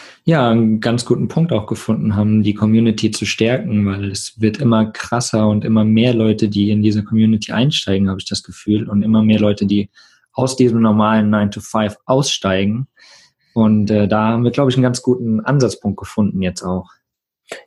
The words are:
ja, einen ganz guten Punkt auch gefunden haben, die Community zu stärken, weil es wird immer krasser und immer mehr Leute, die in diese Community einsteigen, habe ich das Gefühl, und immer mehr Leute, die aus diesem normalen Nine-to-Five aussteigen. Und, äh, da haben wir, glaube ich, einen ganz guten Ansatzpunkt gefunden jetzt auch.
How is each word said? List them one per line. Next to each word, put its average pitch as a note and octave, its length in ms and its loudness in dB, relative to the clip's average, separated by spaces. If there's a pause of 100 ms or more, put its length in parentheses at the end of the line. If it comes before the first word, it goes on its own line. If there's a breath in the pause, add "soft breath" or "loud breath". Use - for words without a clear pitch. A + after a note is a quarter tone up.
(240 loud breath)
ja, C#3+ 260 2
einen A2 300 2
ganz A#2+ 260 -2
guten B2 220 0
Punkt E3 240 -2
auch G#2+ 140 -2
gefunden A2 500 -4
haben, G#2+ 280 2
die G#2 100 0
Community A2 580 2
zu A2 140 -6
stärken, A2+ 600 -2
weil G2 240 -4
es - 300 -12
wird G#2 200 0
immer A2+ 260 2
krasser A2 640 -2
und G#2+ 160 0
immer A2 180 2
mehr A2+ 300 2
Leute, A2 340 0
die G2+ 240 0
in G#2+ 100 0
diese G#2+ 220 0
Community A2 480 0
einsteigen, G2+ 580 0
habe F#2 120 -6
ich - 80 -18
das G#2 120 -6
Gefühl, - 480 -4
und G2+ 140 0
immer A2 180 2
mehr G#2+ 180 4
Leute, G#2 260 0
die G2+ 240 0 (420 soft breath)
aus B2+ 240 -2
diesem A#2 260 2
normalen G#2+ 480 2
Nine-to-Five G#2 760 -2
aussteigen. A2 840 -2 (640 soft breath)
Und, G#2+ 380 2
äh, G#2 160 2
da G#2+ 200 0
haben A#2 180 0
wir, A#2+ 60 2
glaube C#3 200 0
ich, B2 60 -2
einen B2+ 60 4
ganz B2 180 -2
guten A#2 400 0
Ansatzpunkt A#2+ 560 -2
gefunden G2 440 -4
jetzt F2+ 220 -4
auch. F#2 260 -6 (760 loud breath)